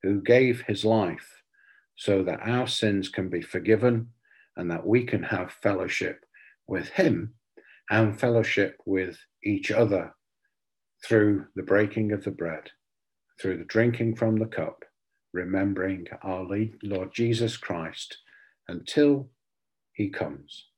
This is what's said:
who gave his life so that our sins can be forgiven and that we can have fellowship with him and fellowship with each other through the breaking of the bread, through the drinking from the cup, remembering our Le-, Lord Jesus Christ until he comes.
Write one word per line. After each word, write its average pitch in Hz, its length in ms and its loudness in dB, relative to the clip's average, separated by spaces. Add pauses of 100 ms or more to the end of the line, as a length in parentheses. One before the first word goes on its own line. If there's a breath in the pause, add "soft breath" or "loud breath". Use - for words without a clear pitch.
who 98 180 0
gave 123 460 4
his 104 160 -2
life 107 600 0 (520 soft breath)
so 98 280 2
that 90 180 -4
our 120 260 -2
sins 101 420 0
can 92 200 -6
be 85 120 -4
forgiven 113 680 2 (460 soft breath)
and 87 160 -6
that 82 140 -6
we 117 180 4
can 104 200 -4
have 90 280 -4
fellowship 92 760 -4 (420 soft breath)
with 92 220 -6
him 131 440 0 (560 soft breath)
and 107 300 2
fellowship 113 680 2
with 92 320 -2 (260)
each 101 280 -2
other 101 420 2 (920)
through 104 420 4 (100)
the 95 80 -8
breaking 104 480 2
of 98 120 -4
the 101 80 -4
bread, 82 380 -8 (720)
through 92 160 -4
the 82 80 -10
drinking 117 500 2
from 110 220 2
the 110 80 0
cup, - 380 -8 (500)
remembering 95 720 -2 (180)
our 92 200 -6
Le-, 101 240 -2 (160)
Lord 95 300 -6
Jesus 117 440 0
Christ - 600 -10 (500 soft breath)
until 139 600 2 (640)
he 101 160 -2
comes. - 580 -10 (100)